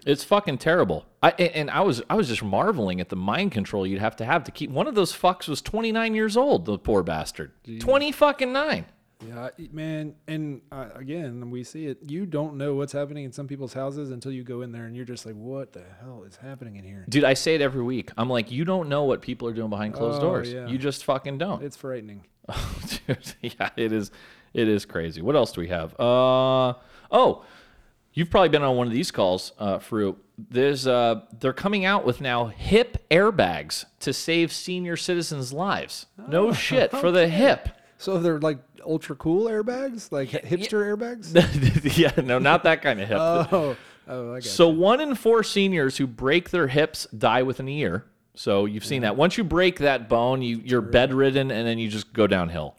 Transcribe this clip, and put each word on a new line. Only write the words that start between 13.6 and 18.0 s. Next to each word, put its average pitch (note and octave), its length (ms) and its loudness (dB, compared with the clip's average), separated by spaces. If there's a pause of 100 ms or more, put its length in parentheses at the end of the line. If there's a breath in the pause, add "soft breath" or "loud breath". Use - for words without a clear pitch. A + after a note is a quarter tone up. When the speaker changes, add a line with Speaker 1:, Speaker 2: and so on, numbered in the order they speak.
Speaker 2:
houses C#3 380 -8
until B2+ 220 -10
you B2+ 100 -10
go A#2+ 180 -10
in A#2+ 120 -12
there A#2 120 -12
and A2+ 100 -12
you're B2 100 -10
just A#2+ 200 -14
like, A2+ 100 -12
"What B2+ 360 -12
the F2 120 -20 (180)
hell A#2+ 260 -18
is F#2 80 -20
happening B2+ 400 -16
in G2 80 -16
here?" F#2+ 240 -16
Speaker 1:
Dude, C#3 160 2
I C3+ 100 6
say D#3+ 220 0
it D3 60 2
every C3+ 200 0
week. A#2+ 360 -4